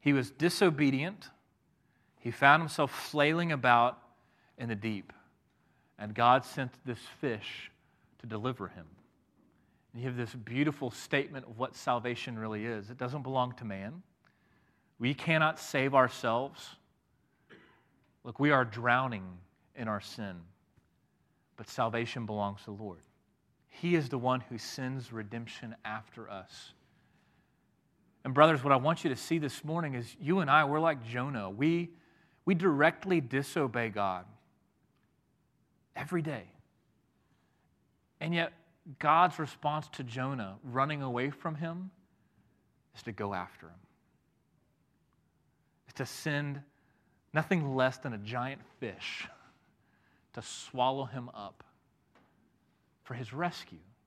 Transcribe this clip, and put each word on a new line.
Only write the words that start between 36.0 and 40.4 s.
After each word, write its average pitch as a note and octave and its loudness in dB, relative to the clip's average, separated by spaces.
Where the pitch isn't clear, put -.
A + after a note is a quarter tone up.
day. C#3+ -6
And D#3+ -4
yet, E3 0
God's E3 6
response D3+ -4
to C#3 -8
Jonah B2 -6